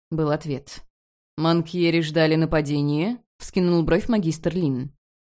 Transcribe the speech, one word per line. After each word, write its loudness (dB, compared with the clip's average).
был -2
ответ. -6
«Манкьери 2
ждали 2
нападения?» 0
вскинул 0
бровь 0
магистр -2
Лин. -2